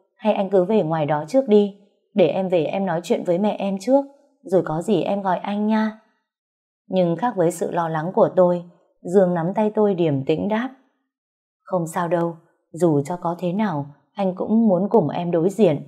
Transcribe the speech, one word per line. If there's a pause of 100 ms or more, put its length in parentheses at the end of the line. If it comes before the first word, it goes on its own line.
(160)
hay
anh
cứ
về
ngoài
đó
trước
đi, (380)
để
em
về
em
nói
chuyện
với
mẹ
em
trước, (380)
rồi
có
gì
em
gọi
anh
nha." (880)
Nhưng
khác
với
sự
lo
lắng
của
tôi, (380)
Dương
nắm
tay
tôi
điềm
tĩnh
đáp, (920)
"Không
sao
đâu, (360)
dù
cho
có
thế
nào, (260)
anh
cũng
muốn
cùng
em
đối
diện."